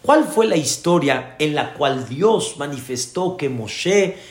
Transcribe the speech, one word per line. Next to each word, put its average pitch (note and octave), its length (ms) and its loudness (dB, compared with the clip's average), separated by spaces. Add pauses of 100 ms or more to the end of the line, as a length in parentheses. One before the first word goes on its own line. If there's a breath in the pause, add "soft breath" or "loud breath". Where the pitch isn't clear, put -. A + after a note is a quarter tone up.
¿Cuál D4 200 6
fue A3 240 2
la G3+ 80 2
historia C#3+ 840 0
en D3+ 160 0
la B2+ 180 -4
cual C3 340 -2
Dios F#3+ 500 0
manifestó C#3+ 800 -6
que C#3+ 120 -4
Moshe F3+ 680 0 (140 loud breath)